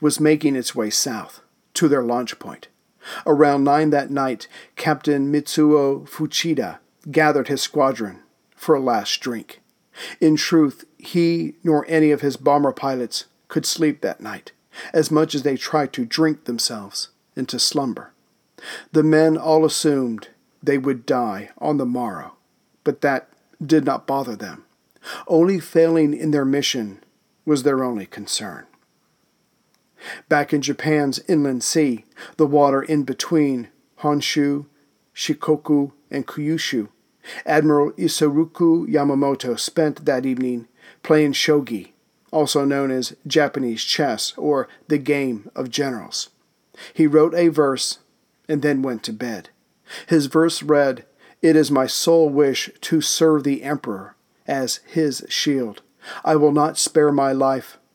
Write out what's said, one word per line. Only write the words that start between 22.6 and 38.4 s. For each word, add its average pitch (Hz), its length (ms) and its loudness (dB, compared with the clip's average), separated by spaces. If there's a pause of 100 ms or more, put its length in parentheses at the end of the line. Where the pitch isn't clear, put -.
but 135 160 -2
that 139 300 -2 (340)
did 147 220 4
not - 200 -2
bother 131 300 -4
them. 98 300 -16 (600)
Only 180 320 4
failing 165 540 2
in 151 180 -4
their 143 140 2
mission 135 580 -2 (440)
was 147 160 2
their 135 200 0
only 117 220 -6
concern. - 640 -10 (1600)
Back 147 240 0
in 147 100 2
Japan's 143 680 -2
inland 143 340 0
sea, 139 420 0 (320)
the 156 100 4
water 139 360 4
in 147 220 0
between 131 640 -2 (320)
Honshu, 143 680 -2 (480)
Shikoku, 147 800 -2 (180)
and 135 160 -6
Kyushu, 147 640 -4 (560)
Admiral 151 480 2
Isoroku 165 960 0